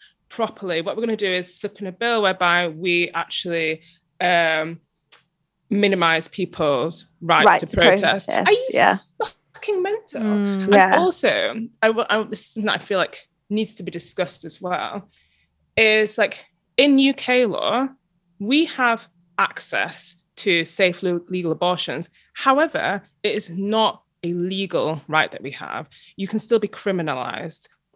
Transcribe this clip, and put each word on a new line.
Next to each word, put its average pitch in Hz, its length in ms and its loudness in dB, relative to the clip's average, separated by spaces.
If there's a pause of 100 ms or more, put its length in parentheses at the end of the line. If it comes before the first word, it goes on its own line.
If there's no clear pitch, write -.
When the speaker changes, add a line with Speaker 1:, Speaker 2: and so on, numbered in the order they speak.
(280)
Speaker 1:
properly, 196 540 -4
what 180 140 -4
we're 226 80 -4
gonna 226 120 -2
do 208 140 -2
is 180 240 -4
slip - 260 -10
in 202 60 -8
a 185 60 -8
bill 233 300 0
whereby 180 440 2
we 175 440 0
actually, 165 720 -4 (400)
um, 165 600 0 (880)
minimize 180 580 2
people's 156 800 -2 (140)
rights 160 260 4
Speaker 2:
Right 170 140 6
Speaker 1:
to 170 60 -6
Speaker 2:
to - 100 -6
Speaker 1:
protest. 190 500 4
Speaker 2:
protest, - 220 2
Speaker 1:
Are 427 40 6
you 508 200 0
Speaker 2:
yeah. 196 260 4 (560)
Speaker 1:
fucking 392 280 -4
mental? 392 400 -4
Speaker 3:
Mm. 202 420 0
Speaker 1:
And 196 100 4
Speaker 2:
Yeah. 190 220 6
Speaker 1:
also, 226 580 2 (280)
I 220 60 4
w-, 226 200 0
I, 220 160 0
this 214 160 -8
is - 140 -12
something 214 140 -4
I 175 100 -2
feel 190 200 -4
like - 300 -4 (220)
needs 214 260 -2
to - 60 -12
be 175 80 -8
discussed - 540 -8
as - 160 -14
well, 180 480 -8 (680)
is, 214 420 2
like, - 280 -2 (300)
in 277 220 6
U 269 160 4
K 247 320 2
law, 226 420 -2 (500)
we 277 280 2
have 240 420 -2 (300)
access - 840 -4 (140)
to 170 280 0
safe 180 380 0
le-, 175 260 0
legal 180 240 -4
abortions. 165 580 -2 (240)
However, 269 680 0 (200)
it 196 120 0
is 202 160 -6
not 202 520 -2 (200)
a 170 120 -4
legal 175 720 -2
right 151 240 0
that - 100 -14
we 135 100 -10
have. - 360 -10 (280)
You 196 120 -6
can 214 100 -6
still 226 200 0
be 208 100 -2
criminalized 160 1000 -6 (280)